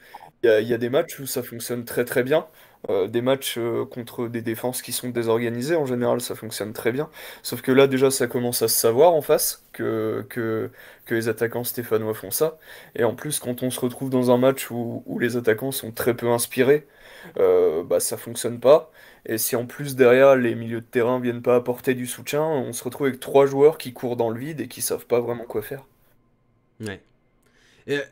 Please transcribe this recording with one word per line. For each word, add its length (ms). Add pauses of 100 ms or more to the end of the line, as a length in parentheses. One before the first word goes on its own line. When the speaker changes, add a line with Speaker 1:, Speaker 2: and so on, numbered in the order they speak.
(420)
Speaker 1:
il 60
y 20
a, 100
il 60
y 80
a 40
des 120
matchs 300
où 60
ça 160
fonctionne 420
très, 200
très 200
bien. 220 (440)
Euh, 160
des 160
matchs, 360
euh, 260
contre 420
des 160
défenses 400
qui 80
sont 200
désorganisées, 680
en 100
général, 340
ça 140
fonctionne 380
très 180
bien. 180 (360)
Sauf 180
que 80
là, 160
déjà, 240
ça 160
commence 360
à 40
se 80
savoir 380
en 100
face 400 (100)
que, 560
que, 420 (340)
que 100
les 140
attaquants 340
stéphanois 520
font 180
ça. 260 (380)
Et 80
en 100
plus, 240
quand 240
on 80
se 80
retrouve 320
dans 220
un 40
match 360
où, 340
où 140
les 160
attaquants 340
sont 220
très 240
peu 120
inspirés, 600 (500)
euh, 460
bah, 160
ça 160
fonctionne 420
pas. 320 (360)
Et 120
si 160
en 100
plus, 300
derrière, 400
les 220
milieux 240
de 60
terrain 340
viennent 220
pas 120
apporter 400
du 140
soutien, 340
on 300
se 100
retrouve 240
avec 140
trois 260
joueurs 320
qui 140
courent 240
dans 140
le 100
vide 200
et 60
qui 160
savent 240
pas 140
vraiment 240
quoi 180
faire. 220 (960)
Speaker 2:
Ouais. 200 (880)
Euh, 120 (120)